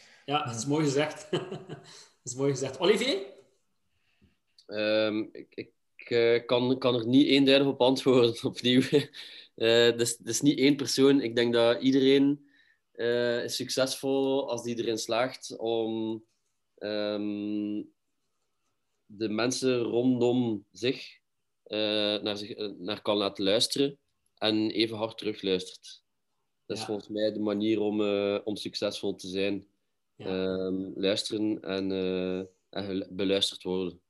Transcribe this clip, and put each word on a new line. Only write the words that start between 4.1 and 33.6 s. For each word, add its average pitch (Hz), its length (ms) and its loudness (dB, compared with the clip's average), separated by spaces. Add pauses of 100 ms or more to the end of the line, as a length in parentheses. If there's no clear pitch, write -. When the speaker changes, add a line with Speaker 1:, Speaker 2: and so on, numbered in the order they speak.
Speaker 3:
Ehm, 107 500 0 (140)
ik, - 240 -16
ik, - 540 -18
eh, 117 360 2
kan, 123 320 2
kan 123 180 0
er 113 120 -2
niet 135 200 6
eenduidig 139 400 4
op 135 140 0
antwoorden 123 640 4
<laughs> 117 80 -2
opnieuw. 123 300 2 (760)
Eh, 117 420 4
dus, 117 200 -2
dus 113 240 -4
niet 143 180 4
één 143 160 6
persoon. 139 460 4
Ik 117 140 -2
denk 120 180 2
dat 117 280 4
iedereen, 139 680 4 (440)
eh, 120 520 0
is 120 120 -6
succesvol 135 960 -2
als 117 140 -6
die 117 140 -6
erin 110 200 -2
slaagt 113 600 -4
om, 113 680 -4 (540)
ehm, 104 1040 -4 (1200)
de 107 240 -6
mensen 123 520 0
rondom 120 880 0
zich, - 460 -6 (460)
eh, 107 140 -6 (440)
naar 104 160 -4
zich, 104 120 -10
eh, 107 280 -8
naar 101 240 -8
kan 104 160 0
laten 101 260 -2
luisteren 127 540 0 (400)
en 107 340 0
even 110 260 -2
hard 110 200 -6
terugluistert. - 840 -6 (640)
Dat 104 120 -8
is 101 60 -8
Speaker 1:
Ja. 110 60 -10
Speaker 3:
volgens 104 200 -8
mij 107 240 0
de 110 60 -8
manier 104 420 0
om, 104 200 0
eh, 101 420 0
om 104 120 -6
succesvol 101 600 -6
te 95 120 -14
zijn. 98 400 -4 (480)
Speaker 1:
Ja. - 100 -14
Speaker 3:
Ehm, 95 720 -4
luisteren 107 640 0
en, 95 300 -4
eh, 92 460 -2 (320)
en 98 160 -8
gelu-, 95 240 -4
beluisterd 98 540 -2